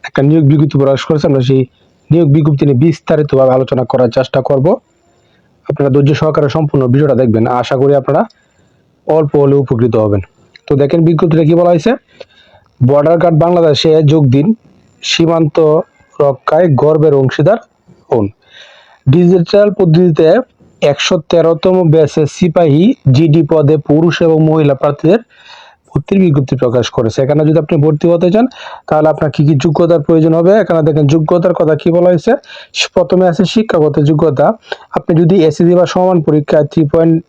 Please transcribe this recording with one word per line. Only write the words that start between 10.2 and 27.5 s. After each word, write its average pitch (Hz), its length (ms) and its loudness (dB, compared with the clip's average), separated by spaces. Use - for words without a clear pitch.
তো - 120 -4
দেখেন 143 280 0
বিজ্ঞপ্তিটা 160 400 0
কি 156 100 2
বলা 175 160 2
হয়েছে, 175 220 0
"বর্ডার 147 380 2
গার্ড 165 200 0
বাংলাদেশে 165 520 0
যোগ 156 240 2
দিন, 139 200 0
সীমান্ত 165 540 -2
রক্ষায় 151 560 0
গর্বের 151 400 2
অংশীদার 143 440 0
হন।" 113 200 -2
ডিজিটাল 180 640 2
পদ্ধতিতে 170 580 2
একশো 151 320 -2
তেরোতম 165 480 0
ব্যাচের 156 360 0
সিপাহী 165 580 0
জিডি 160 300 2
পদে 156 340 0
পুরুষ 156 460 0
এবং 160 200 2
মহিলা 156 320 0
প্রার্থীদের 151 460 -2
ভর্তির 165 320 -4
বিজ্ঞপ্তি 147 380 0
প্রকাশ 123 340 -2
করেছে। 113 320 -4
এখানে 147 220 0
যদি 156 140 2